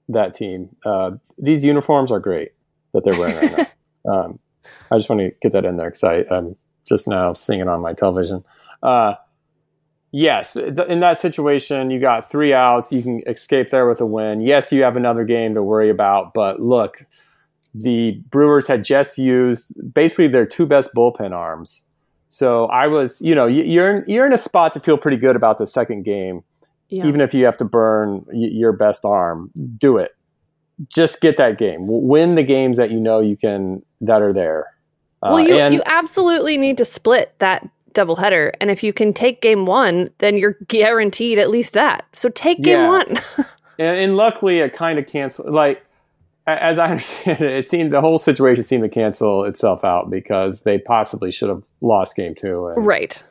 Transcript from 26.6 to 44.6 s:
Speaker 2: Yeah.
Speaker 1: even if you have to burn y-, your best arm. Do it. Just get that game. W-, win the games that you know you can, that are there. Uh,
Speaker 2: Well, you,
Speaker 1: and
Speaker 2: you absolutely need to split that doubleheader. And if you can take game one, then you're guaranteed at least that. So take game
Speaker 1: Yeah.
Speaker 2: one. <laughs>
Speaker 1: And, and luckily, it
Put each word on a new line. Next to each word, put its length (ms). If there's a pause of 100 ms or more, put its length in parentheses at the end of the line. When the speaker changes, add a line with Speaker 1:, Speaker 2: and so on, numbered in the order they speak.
Speaker 2:
Yeah. 180
Speaker 1:
even 140
if 120
you 120
have 120
to 80
burn 640
y-, 240
your 200
best 320
arm. 460 (280)
Do 200
it. 140 (800)
Just 320
get 160
that 200
game. 240
W-, 240
win 300
the 80
games 340
that 140
you 80
know 200
you 180
can, 440 (200)
that 200
are 120
there. 340 (540)
Uh, 120
Speaker 2:
Well, 140
you, 100
Speaker 1:
and 160
Speaker 2:
you 120
absolutely 720
need 200
to 80
split 540
that 280 (260)
doubleheader. 640
And 120
if 120
you 100
can 200
take 280
game 240
one, 520
then 200
you're 200 (100)
guaranteed 720
at 100
least 240
that. 400
So 160
take 320
game 180
Speaker 1:
Yeah. 80
Speaker 2:
one. 300 (200)
<laughs> 80 (320)
Speaker 1:
And, 200
and 200
luckily, 420
it 180